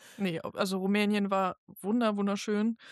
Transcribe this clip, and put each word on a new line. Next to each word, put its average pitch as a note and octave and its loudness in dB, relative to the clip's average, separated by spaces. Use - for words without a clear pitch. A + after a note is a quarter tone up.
nee, F3+ -2
also F#3+ -2
Rumänien G3+ 2
war F#3+ 0
wunder-, A3 0
wunderschön. G#3 0